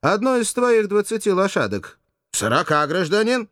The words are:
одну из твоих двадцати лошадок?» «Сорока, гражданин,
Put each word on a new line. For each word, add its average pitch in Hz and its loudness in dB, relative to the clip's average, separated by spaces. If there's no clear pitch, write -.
одну 214 2
из 226 -2
твоих 233 2
двадцати 208 -2
лошадок?» 190 -2
«Сорока, 147 0
гражданин, 208 0